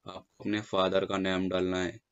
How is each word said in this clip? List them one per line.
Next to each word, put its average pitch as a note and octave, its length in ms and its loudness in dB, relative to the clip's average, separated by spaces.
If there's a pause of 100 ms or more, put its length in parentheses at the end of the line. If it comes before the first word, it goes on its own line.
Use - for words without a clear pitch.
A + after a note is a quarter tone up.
आपको - 380 -16
अपने G#2 160 0
फादर F#2+ 460 2
का F#2+ 120 -2
नाम F#2+ 300 0
डालना F#2 340 0
है, E2+ 180 -6 (120)